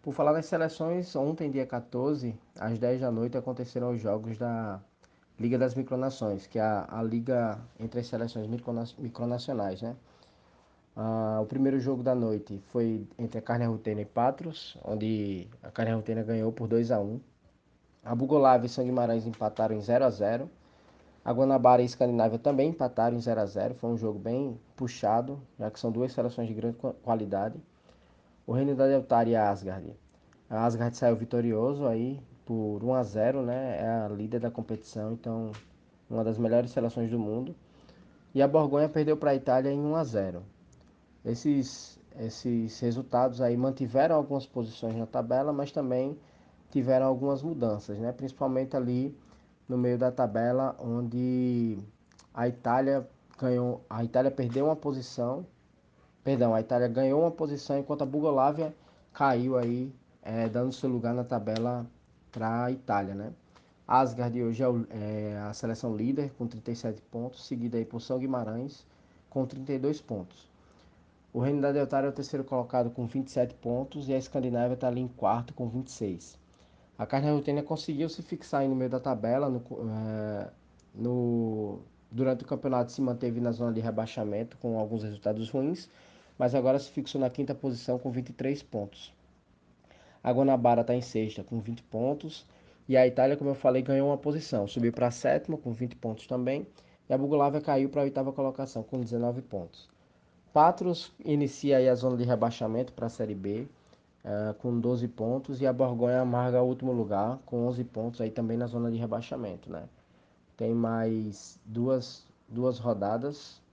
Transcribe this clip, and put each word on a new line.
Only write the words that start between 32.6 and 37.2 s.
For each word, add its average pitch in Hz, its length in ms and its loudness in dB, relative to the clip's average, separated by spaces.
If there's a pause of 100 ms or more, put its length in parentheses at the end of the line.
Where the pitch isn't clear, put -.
um 123 100 0
a 127 120 2
zero, 110 380 2
né? 123 360 -2
É 113 260 0
a 104 40 -4
líder 107 320 -4
da 117 100 -2
competição, 110 640 -6
então 113 400 -6 (580)
uma 113 140 0
das 110 140 0
melhores 120 340 4
seleções 117 360 0
do 117 120 0